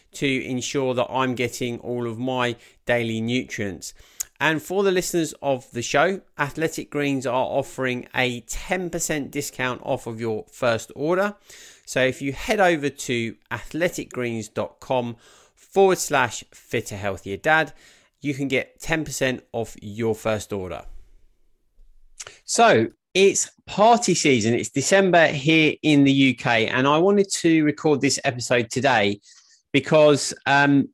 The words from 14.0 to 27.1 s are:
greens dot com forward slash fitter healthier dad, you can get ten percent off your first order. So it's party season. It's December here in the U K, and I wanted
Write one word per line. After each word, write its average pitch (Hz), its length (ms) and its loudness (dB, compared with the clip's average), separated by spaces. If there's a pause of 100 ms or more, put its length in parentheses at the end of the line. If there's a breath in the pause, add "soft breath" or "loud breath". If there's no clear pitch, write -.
greens 117 380 -6
dot - 320 -8
com 120 360 -4 (380 soft breath)
forward 190 440 2
slash 131 520 -2
fitter - 460 -8
healthier 98 400 -6
dad, 156 380 0 (480 soft breath)
you 143 100 -4
can 135 160 -6
get - 320 -4
ten 160 240 -4
percent 135 480 -4
off 117 300 -8
your 107 320 -4
first 107 360 -4
order. 92 340 -8 (1600 loud breath)
So 151 420 4 (240)
it's 190 380 2 (160)
party 220 480 4
season. 120 400 2
It's 107 160 -2
December 180 580 4
here 156 540 2
in 147 220 6
the 139 80 6
U 135 220 4
K, 113 340 2
and 127 180 0
I 147 120 4
wanted 196 340 2